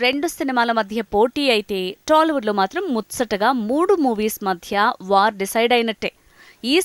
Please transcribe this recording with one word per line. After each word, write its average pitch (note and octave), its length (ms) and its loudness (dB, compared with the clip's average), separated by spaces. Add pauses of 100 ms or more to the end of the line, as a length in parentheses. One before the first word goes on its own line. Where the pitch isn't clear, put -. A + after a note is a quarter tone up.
రెండు C#4+ 320 0
సినిమాల B3 420 0
మధ్య G#3+ 220 -4 (120)
పోటీ B3+ 320 2 (100)
అయితే G3 240 -4 (320)
టాలీవుడ్ D#4 380 2
లో G#3 100 -2
మాత్రం C#4+ 240 -2 (140)
ముచ్చటగా G#3+ 520 -2 (200)
మూడు F4 240 2 (120)
మూవీస్ A3 320 -2 (120)
మధ్య G3+ 420 0 (200)
వార్ G3+ 300 4
డిసైడ్ A#3 360 0
అయినట్టే. A3+ 340 -4 (600)
ఈ - 20 4 (100)